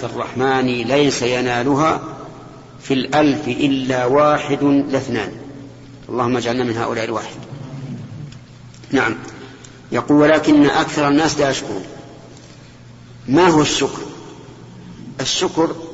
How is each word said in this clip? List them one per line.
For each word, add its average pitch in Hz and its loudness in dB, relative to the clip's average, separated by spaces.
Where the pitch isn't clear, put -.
الرحمن 127 -2
ليس 127 2
ينالها 123 0
في - -2
الألف 135 2
إلا 127 0
واحد 143 2
لا 139 2
اثنان". 113 -4
اللهم 120 0
اجعلنا 120 0
من 113 -2
هؤلاء 113 -2
الواحد. 107 -6
نعم، 113 2
يقول: 147 2
"ولكن 151 6
أكثر 147 2
الناس 147 2
لا 139 4
يشكرون". 104 -6
ما 165 4
هو 156 6
الشكر؟ - -2
الشكر 160 0